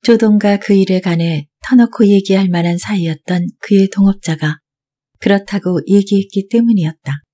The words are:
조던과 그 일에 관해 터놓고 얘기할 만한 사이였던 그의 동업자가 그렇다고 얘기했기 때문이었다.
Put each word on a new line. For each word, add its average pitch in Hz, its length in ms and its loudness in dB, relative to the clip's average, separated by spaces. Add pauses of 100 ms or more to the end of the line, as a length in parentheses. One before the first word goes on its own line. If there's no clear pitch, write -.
조던과 214 600 2
그 208 120 -2
일에 190 280 2
관해 165 460 -2 (160)
터놓고 240 440 2
얘기할 196 420 2
만한 175 300 -2
사이였던 175 680 -4 (100)
그의 196 320 2
동업자가 160 720 -2 (580)
그렇다고 196 680 -2
얘기했기 196 640 0
때문이었다. 202 640 -2 (220)